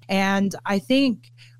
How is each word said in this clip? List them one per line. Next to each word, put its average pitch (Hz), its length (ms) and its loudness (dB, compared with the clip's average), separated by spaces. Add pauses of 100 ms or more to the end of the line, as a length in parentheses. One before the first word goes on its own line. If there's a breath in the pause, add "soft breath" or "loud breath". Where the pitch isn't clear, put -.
And 196 460 0 (100)
I 196 140 -2
think 262 540 0 (260 loud breath)